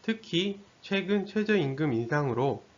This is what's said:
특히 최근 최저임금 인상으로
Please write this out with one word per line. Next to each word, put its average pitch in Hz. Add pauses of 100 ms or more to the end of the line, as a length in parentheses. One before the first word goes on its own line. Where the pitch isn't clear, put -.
특히 196 (220)
최근 196
최저임금 160
인상으로 120 (140)